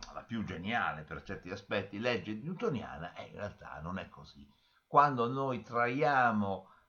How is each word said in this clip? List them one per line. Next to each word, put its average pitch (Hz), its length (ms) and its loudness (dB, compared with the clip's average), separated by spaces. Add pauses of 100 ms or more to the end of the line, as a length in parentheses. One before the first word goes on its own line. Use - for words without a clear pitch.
(140)
la 78 80 -10
più 113 200 -4
geniale 87 600 -2
per 76 200 -10
certi - 280 -10
aspetti, 101 480 -4
legge 107 340 0
newtoniana, 113 800 -4
e - 140 -12
in - 100 -16
realtà 95 460 -10
non 90 160 -6
è 85 100 -8
così. - 420 -20 (360)
Quando 139 420 6
noi 131 340 -2
traiamo 120 1040 4 (220)